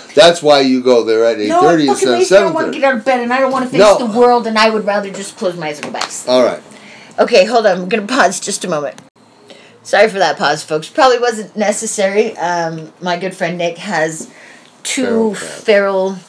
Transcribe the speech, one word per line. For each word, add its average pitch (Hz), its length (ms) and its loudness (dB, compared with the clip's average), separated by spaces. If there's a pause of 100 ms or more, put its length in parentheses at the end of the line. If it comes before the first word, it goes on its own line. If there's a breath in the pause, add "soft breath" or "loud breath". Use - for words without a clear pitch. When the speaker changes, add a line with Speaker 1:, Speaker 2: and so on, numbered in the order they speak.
(160 loud breath)
Speaker 1:
That's 170 260 6
why 147 200 4
you 131 200 2
go 123 220 4
there 113 220 2
at 113 120 0
Speaker 2:
No, 104 60 -2
Speaker 1:
eight - 60 -2 (100)
thirty 302 280 4
Speaker 2:
I'm - 60 2
fucking - 140 0
Speaker 1:
instead - 60 -
of 349 40 2
Speaker 2:
lazy. 359 160 2
I 302 60 8
don't 320 140 0
wanna 320 120 -2
Speaker 1:
seven - 60 -6
thirty. - 80 -10
Speaker 2:
get 277 140 2
out 233 40 -4
of - 60 -8
bed, 254 160 0
and 240 120 -4
I 262 60 0
don't 262 140 0
wanna 254 160 -2
face - 100 -2
Speaker 1:
No. 202 200 6
Speaker 2:
the 247 80 -4 (120)
world, 240 300 4
and 220 100 -2
I 220 120 4
would 214 140 -2
rather 202 260 -4
just 196 260 -12
close 185 200 -4
my 156 120 -8
eyes 151 100 -8
and 139 80 -12
go 127 60 -12
back - 140 -8
to - 40 -18
sleep. - 240 -10
Speaker 1:
All 127 80 4
right. 95 180 0 (580 loud breath)
Speaker 2:
Okay, 226 260 4
hold 226 220 0
on. 185 160 2
I'm 185 80 -8
gonna 214 160 -4
pause 196 340 0
just - 240 -8
a 190 40 -8
moment. 147 260 -6 (880 soft breath)
Sorry 202 260 2
for 190 100 -6
that 156 200 0
pause, 156 260 -2
folks. 156 240 -6
Probably 262 300 2
wasn't 220 360 -4
necessary. 208 840 -2
Um, 165 520 -4 (120)
my 175 160 -4
good 185 180 -8
friend 175 220 -6
Nick 170 200 -4
has 160 500 -6 (540 loud breath)
two 226 520 -2
Speaker 1:
Feral - 0 -
cat. - 80 -10
Speaker 2:
feral 196 760 -2 (120)